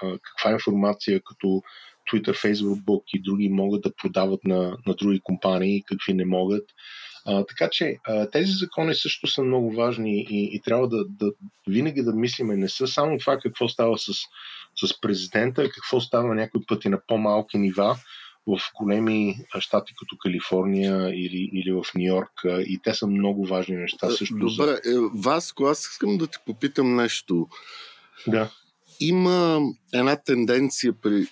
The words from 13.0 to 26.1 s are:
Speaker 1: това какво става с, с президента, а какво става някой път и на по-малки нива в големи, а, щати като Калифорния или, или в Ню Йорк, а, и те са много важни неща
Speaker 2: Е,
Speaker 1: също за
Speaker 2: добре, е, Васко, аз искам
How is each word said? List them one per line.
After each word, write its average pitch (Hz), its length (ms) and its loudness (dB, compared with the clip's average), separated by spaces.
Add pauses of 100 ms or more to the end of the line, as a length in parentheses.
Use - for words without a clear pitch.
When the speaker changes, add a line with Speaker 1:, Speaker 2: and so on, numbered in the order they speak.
Speaker 1:
това 135 200 0
какво 117 300 -2
става 117 300 2
с, - 140 -6 (760)
с - 140 -2
президента, 151 600 0
а 131 80 0
какво - 300 -2
става 120 340 0
някой 110 320 -2
път 107 180 0
и 107 40 0
на 98 180 2
по-малки 107 520 2
нива 101 380 2 (500)
в 95 140 2 (140)
големи, 107 600 2 (200)
а, 98 60 -4
щати - 360 -2
като - 200 -14
Калифорния 95 960 0
или, 92 380 -4
или 92 200 -2
в 90 120 -2 (100)
Ню 90 120 0
Йорк, 92 380 -2
а, 90 180 0
и 95 200 -4
те 110 120 0
са 110 120 -4
много 101 400 0
важни 92 300 -2
неща 87 300 -4
Speaker 2:
Е, 120 40 0
Speaker 1:
също 107 380 -2
за 113 80 -2
Speaker 2:
добре, 143 160 2
е, 120 60 -2 (360)
Васко, 139 500 -2
аз 147 160 2 (100)
искам 202 280 0